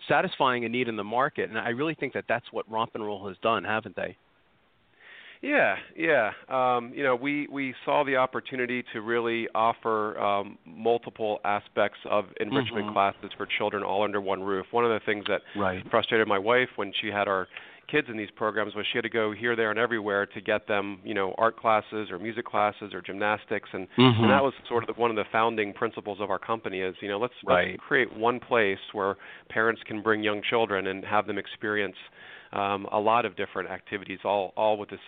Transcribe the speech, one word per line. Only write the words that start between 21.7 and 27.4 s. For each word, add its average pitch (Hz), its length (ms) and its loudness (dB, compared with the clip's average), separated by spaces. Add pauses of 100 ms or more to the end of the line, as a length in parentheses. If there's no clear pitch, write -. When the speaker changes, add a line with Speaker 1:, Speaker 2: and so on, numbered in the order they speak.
Speaker 2:
or 92 100 -6
music 113 240 -6
classes 104 480 0
or 95 80 -8
gymnastics, 104 720 -2
and, 95 160 -6 (100)
Speaker 1:
Mm-hmm. 120 240 10
Speaker 2:
and 113 80 8
that 135 120 6
was 135 100 2 (160)
sort 117 200 0
of 110 60 -4
the, 113 60 -4
one 117 100 4
of 110 60 -2
the 104 160 0
founding 110 400 2
principles 107 480 -4
of 101 100 -2
our 92 80 0
company 110 440 -4
is, 92 180 -2
you 104 80 -8
know, 101 100 -2
let's, 120 160 -4 (120)